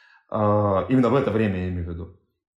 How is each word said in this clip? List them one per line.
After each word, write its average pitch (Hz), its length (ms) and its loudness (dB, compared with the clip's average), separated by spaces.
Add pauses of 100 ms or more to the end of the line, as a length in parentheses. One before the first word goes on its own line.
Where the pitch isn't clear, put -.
(320)
А, 104 580 0
именно 127 200 4
в 120 60 2
это 139 140 2
время, 104 300 0
я 92 100 -4
имею 90 160 -6
в 87 80 -10
виду. 82 240 -14 (400)